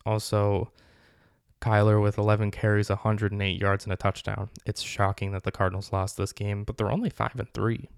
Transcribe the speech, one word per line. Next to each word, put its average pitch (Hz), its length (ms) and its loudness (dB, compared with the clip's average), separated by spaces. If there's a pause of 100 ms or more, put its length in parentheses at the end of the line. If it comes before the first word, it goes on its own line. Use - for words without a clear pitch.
Also, 104 680 0 (880)
Kyler 107 420 6
with 104 140 2
eleven 104 340 4
carries, 104 380 2
a 98 80 0
hundred 107 360 0
and 101 100 -2
eight 95 180 0
yards 98 240 0
and 101 80 -4
a 90 40 0
touchdown. 101 520 -4 (160)
It's - 160 -6
shocking 98 520 -2
that 98 100 -6
the - 100 -4
Cardinals 95 400 -4
lost 95 240 -2
this 95 160 -4
game, 101 320 -4
but 110 140 -8
they're 104 120 0
only 196 200 0
five 113 280 -4
and 110 140 -8
three. 113 460 -2